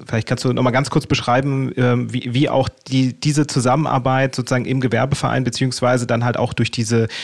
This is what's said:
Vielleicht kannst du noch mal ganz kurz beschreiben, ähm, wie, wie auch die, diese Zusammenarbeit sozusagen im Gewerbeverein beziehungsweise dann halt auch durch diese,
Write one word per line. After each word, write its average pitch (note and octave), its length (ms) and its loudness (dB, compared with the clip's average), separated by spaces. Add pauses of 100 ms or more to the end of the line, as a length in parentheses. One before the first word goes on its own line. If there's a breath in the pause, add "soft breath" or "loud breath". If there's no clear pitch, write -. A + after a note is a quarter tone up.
Vielleicht A2+ 220 -4
kannst - 160 -2
du C3 80 2
noch B2 120 0
mal B2+ 80 2
ganz C3 180 0
kurz - 180 0
beschreiben, C3+ 680 0
ähm, B2 340 2
wie, A#2+ 220 -6
wie C3+ 160 2
auch C3+ 180 2
die, C3 500 -2
diese D3 300 0
Zusammenarbeit C3 880 0
sozusagen B2+ 300 -2
im C3 160 -2
Gewerbeverein B2+ 640 0
beziehungsweise B2 600 0
dann A#2 200 0
halt B2 100 0
auch A#2+ 160 -2
durch - 180 0
diese, A2+ 380 0 (160 loud breath)